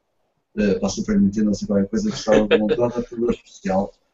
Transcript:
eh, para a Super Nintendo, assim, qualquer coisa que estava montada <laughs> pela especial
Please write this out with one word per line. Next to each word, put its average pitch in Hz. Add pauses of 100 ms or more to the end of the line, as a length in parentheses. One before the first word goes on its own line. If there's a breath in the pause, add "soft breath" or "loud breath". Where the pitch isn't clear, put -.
(580)
eh, 202
para 202
a -
Super 208
Nintendo, 107
assim, 101
qualquer 101
coisa 107
que -
estava 107 (100)
montada 117
<laughs> -
pela 117
especial - (200)